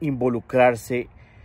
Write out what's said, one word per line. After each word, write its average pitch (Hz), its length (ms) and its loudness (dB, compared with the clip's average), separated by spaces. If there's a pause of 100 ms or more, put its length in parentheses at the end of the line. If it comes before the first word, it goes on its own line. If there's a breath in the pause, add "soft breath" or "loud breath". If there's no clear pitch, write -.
involucrarse 123 1040 0 (380 soft breath)